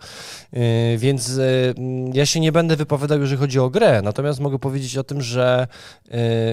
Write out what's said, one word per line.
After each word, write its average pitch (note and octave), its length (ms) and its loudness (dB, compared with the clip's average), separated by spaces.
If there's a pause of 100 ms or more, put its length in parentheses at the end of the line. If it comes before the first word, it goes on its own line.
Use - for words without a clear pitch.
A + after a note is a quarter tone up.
(540)
Y, A#2 440 2
więc, C3 320 0
y, C3 480 0
mm, B2+ 360 -6
ja C#3 120 2
się E3 140 0
nie D#3+ 120 2
będę E3 240 2
wypowiadał, D3 460 0
jeżeli C#3 180 0
chodzi C3+ 200 0
o B2+ 100 2
grę. C#3 340 4
Natomiast C3+ 360 -2
mogę C#3 200 -2
powiedzieć C3+ 380 -4
o C3+ 60 -2
tym, C#3+ 180 -6
że, B2 460 2 (400)
y, - 40 -18 (420)